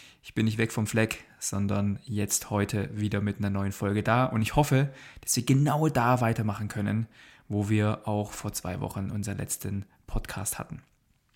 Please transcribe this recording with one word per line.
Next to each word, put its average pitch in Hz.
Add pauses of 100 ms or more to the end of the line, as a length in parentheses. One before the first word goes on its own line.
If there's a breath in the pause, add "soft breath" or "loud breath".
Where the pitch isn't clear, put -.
(240 loud breath)
Ich -
bin 110
nicht 110
weg 113
vom 110
Fleck, 110 (140)
sondern 101
jetzt 104
heute 101
wieder 104
mit 101
einer 101
neuen 98
Folge 101
da. 120
Und 113
ich -
hoffe, 143 (280 loud breath)
dass -
wir 123
genau 143
da 123
weitermachen 110
können, 104 (420 loud breath)
wo 104
wir 107
auch 104
vor -
zwei 92
Wochen 98
unseren 101
letzten 98 (280 soft breath)
Podcast -
hatten. - (540)